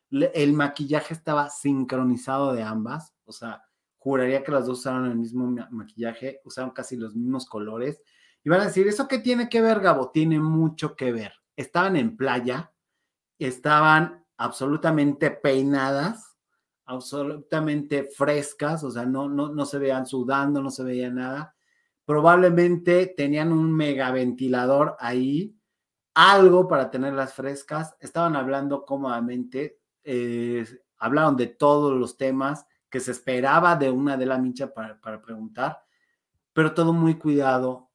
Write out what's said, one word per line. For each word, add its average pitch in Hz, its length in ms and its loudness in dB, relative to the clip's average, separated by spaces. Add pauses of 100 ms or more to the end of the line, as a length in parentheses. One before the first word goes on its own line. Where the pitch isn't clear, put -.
le-, 147 260 0
el 147 160 4
maquillaje 147 640 -2
estaba 147 360 -2
sincronizado 131 1000 -2
de 117 120 -4
ambas, 113 500 -8 (100)
o 110 80 -20
sea, 110 320 -16 (340)
juraría 135 460 0
que 151 80 -8
las 131 140 0
dos 123 140 -6
usaron 127 260 -4
el 120 100 -2
mismo 117 320 -4
ma-, 123 240 -6
maquillaje, 117 720 -10
usaron 131 280 -10
casi 127 260 -12
los 110 180 -10
mismos 127 300 -4
colores. 113 560 -8 (420)
Y 147 60 -2
van 180 100 4
a 202 60 0
decir, 185 240 2
¿eso 262 180 -2
qué 254 120 -2
tiene 240 280 0
que 233 140 2
ver, 226 180 4
Gabo? 151 320 2
Tiene 156 300 2
mucho 156 560 0
que 127 160 -2
ver. 107 180 -8 (240)
Estaban 180 400 -2
en 113 220 0
playa, 123 560 -4 (680)
estaban 156 840 4 (100)
absolutamente 143 960 0
peinadas, 139 1040 -2 (480)
absolutamente 143 1200 -4
frescas, 147 800 -2
o 131 80 -6
sea, 120 140 -6
no, 135 240 -2
no, 143 180 -2
no 147 180 -4
se 143 140 -6
veían 131 260 0
sudando, 139 560 -2
no 135 100 -6
se 131 120 -8
veía 127 260 -4
nada. 131 440 -8 (520)
Probablemente 175 1000 4 (100)
tenían 147 340 0
un 160 220 2
megaventilador 131 1300 0
ahí, 131 580 -4 (560)
algo 185 540 8
para 139 240 0
tenerlas 135 420 -4
frescas. 143 640 -8
Estaban 165 360 -2
hablando 139 500 -4
cómodamente, 123 920 -6 (240)
eh, 120 640 -4 (320)
hablaron 143 360 2
de 123 120 0
todos 147 500 2
los 123 180 -2
temas 135 520 -4 (240)
que 131 80 -6
se 127 100 -6
esperaba 135 640 2
de 143 140 2
una 139 240 0
Adela 131 240 -2
Micha 127 340 -4
para, 110 300 -14
para 110 180 -12
preguntar, 113 600 -8 (760)
pero 156 220 2
todo 165 180 2
muy 165 220 4
cuidado, 131 800 0